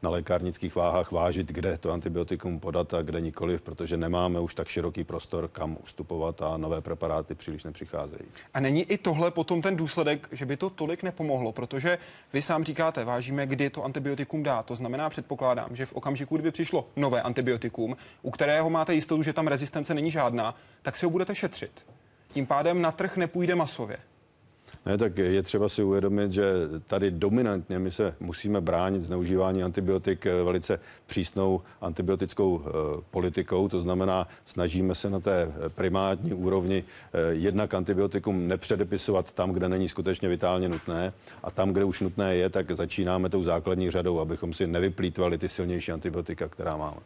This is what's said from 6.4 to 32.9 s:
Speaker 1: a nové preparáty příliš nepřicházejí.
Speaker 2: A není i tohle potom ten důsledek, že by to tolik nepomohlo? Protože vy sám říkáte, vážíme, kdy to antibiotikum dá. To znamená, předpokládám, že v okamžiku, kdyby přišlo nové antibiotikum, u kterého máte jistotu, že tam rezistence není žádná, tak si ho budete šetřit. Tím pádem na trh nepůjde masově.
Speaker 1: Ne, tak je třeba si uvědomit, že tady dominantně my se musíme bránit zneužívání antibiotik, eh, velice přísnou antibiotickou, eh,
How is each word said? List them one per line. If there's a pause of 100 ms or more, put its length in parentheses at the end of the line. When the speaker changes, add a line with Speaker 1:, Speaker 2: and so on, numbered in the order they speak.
Speaker 1:
a
nové
preparáty
příliš
nepřicházejí. (320)
Speaker 2:
A
není
i
tohle
potom
ten
důsledek,
že
by
to
tolik
nepomohlo?
Protože (340)
vy
sám
říkáte,
vážíme,
kdy
to
antibiotikum
dá.
To
znamená,
předpokládám,
že
v
okamžiku,
kdyby
přišlo
nové
antibiotikum, (260)
u
kterého
máte
jistotu,
že
tam
rezistence
není
žádná, (280)
tak
si
ho
budete
šetřit. (420)
Tím
pádem
na
trh
nepůjde
masově. (880)
Speaker 1:
Ne,
tak
je
třeba
si
uvědomit,
že (420)
tady
dominantně
my
se
musíme
bránit
zneužívání
antibiotik,
eh,
velice (260)
přísnou (200)
antibiotickou,
eh, (400)